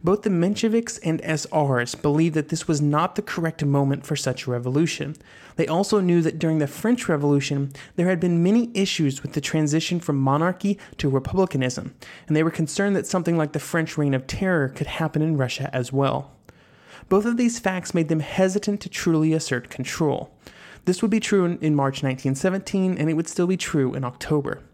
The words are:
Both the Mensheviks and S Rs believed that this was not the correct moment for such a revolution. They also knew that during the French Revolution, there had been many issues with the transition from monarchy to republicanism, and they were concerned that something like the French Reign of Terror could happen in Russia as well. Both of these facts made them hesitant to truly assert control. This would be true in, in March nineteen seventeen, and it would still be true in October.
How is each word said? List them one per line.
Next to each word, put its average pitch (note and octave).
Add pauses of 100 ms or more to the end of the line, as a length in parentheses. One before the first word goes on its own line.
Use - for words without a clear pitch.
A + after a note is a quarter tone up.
Both G3
the A3
Mensheviks G#3
and D#3+
S D#3
Rs C3+
believed D3+
that D3+
this -
was D3+
not D3+
the G#3
correct E3
moment C#3
for D#3
such C3
a B2+
revolution. C#3 (420)
They C#3+
also G3
knew F3
that D#3+
during D#3+
the D3
French A#3+
Revolution, C#3+ (240)
there F3
had F3+
been F3
many A3+
issues E3
with C#3+
the D3+
transition D#3
from D#3
monarchy D#3+ (200)
to C#3+
republicanism, C3+ (340)
and D3+
they D#3+
were E3
concerned G3
that D#3
something F3
like D3+
the D3+
French D#3+
Reign C#3+
of C3
Terror E3+
could -
happen D#3
in D#3+
Russia C3+
as B2+
well. C3+ (800)
Both G3+
of A#3
these A#3
facts F#3
made E3
them D#3+
hesitant F#3+
to -
truly D#3+
assert C#3
control. - (540)
This F3+
would A3
be A3
true G3
in, F3
in D3+
March C3+
nineteen C3
seventeen, F#3
and D#3
it D#3+
would E3
still F3
be F#3
true C3+
in C3+
October. C#3 (120)